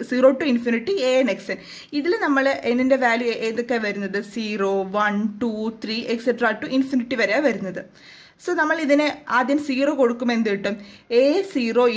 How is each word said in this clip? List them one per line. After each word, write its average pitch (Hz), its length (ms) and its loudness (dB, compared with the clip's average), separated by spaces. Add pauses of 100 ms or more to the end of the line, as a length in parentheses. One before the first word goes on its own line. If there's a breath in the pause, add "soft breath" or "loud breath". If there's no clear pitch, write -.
(100)
zero 254 280 6
to 330 140 -2
infinity 233 420 0 (160)
a - 20 4 (140)
n 208 120 2
x - 180 -8
n. - 40 -12 (380 loud breath)
ഇതിൽ 339 160 0 (100)
നമ്മൾ 269 220 2 (280)
n-ൻ്റെ 254 300 2
വാല്യൂ 233 300 0 (140)
ഏതൊക്കെയാണ് 233 400 -2
വരുന്നത്? 202 320 -4 (140)
സീറോ, 208 380 -2 (260)
വൺ, 208 180 0 (260)
ടു, 233 100 0 (320)
ത്രീ, 220 140 -4 (160)
et 233 140 -4
cetera 233 240 2 (100)
to 302 60 -6 (100)
infinity 262 440 -2
വരെയാണ് 220 280 2
വരുന്നത്. 196 320 -6 (600 loud breath)
So, 359 140 -2
നമ്മൾ 320 260 2
ഇതിനെ 294 220 4 (300)
ആദ്യം 262 300 2
സീറോ 277 340 0
കൊടുക്കുമ്പോൾ 240 360 2
എന്ത് 220 160 0
കിട്ടും? 196 220 -2 (460 loud breath)
എ - 20 8 (300)
സീറോ 233 320 2 (120)